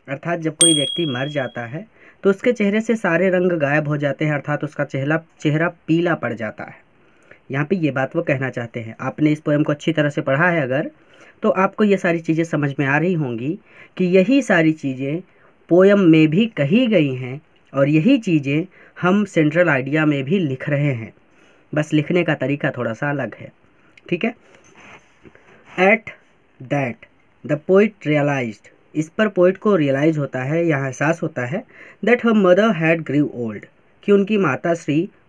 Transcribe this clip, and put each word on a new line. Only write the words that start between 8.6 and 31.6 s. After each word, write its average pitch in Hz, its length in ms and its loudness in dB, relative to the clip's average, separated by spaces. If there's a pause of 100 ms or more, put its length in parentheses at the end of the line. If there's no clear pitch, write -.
हैं। 113 220 -12
आपने 151 300 0
इस 151 80 0
poem 147 240 0
को 156 80 0
अच्छी 156 220 -4
तरह 151 160 0
से 147 120 -4
पढ़ा 143 280 0
है 170 120 0
अगर, 135 280 -2 (540)
तो 220 60 2
आपको 190 340 0
ये 196 140 4
सारी 170 220 -2
चीज़ें 165 240 -2
समझ 147 360 -2
में 143 60 0
आ 139 120 2
रही 175 160 0
होंगी 139 440 -4 (400)
कि 185 100 0
यही 190 340 4
सारी 165 320 2
चीज़ें 139 480 -6 (480)
poem 190 300 6
में 160 300 6
भी 185 160 2 (120)
कही 165 300 2
गई 160 260 2
हैं 127 260 -10 (340)
और 139 160 2
यही 156 280 4
चीज़ें 156 480 -2 (360)
हम 196 240 2
central 151 440 0
idea 139 360 0
में 143 180 0
भी 165 160 -2
लिख 139 300 -4
रहे 143 240 0
हैं, 113 200 -10 (600)
बस 151 200 -2
लिखने 160 300 0
का 160 120 0
तरीका 143 420 -4
थोड़ा 117 160 -6
सा 143 160 -6
अलग 135 260 -6
है, - 160 -18 (580)
ठीक 170 160 -4
है। - 80 -4 (1400)
At 202 420 2 (480)
that 131 460 -4 (400)
the 143 100 0 (140)
poet 208 380 2
realized, 143 600 -2 (280)
इस 156 120 -2 (100)
पर 214 100 2
poet 185 300 2
को 208 180 2
realize 147 420 2
होता 131 260 -4
है, 160 240 -2
यहाँ 139 180 0
एहसास 147 380 -2
होता 127 220 -6
है, 165 180 -8 (420)